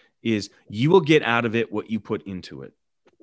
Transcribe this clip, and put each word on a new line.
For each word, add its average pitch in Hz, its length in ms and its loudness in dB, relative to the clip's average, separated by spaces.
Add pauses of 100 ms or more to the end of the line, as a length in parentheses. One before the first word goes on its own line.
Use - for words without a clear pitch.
(220)
is 110 280 -2 (180)
you 120 220 0
will 190 100 6
get 151 220 4
out 117 240 0
of 107 100 -2
it 113 160 -2
what 104 180 -6
you 110 80 -2
put - 280 -8
into 87 340 -12
it. - 140 -18 (480)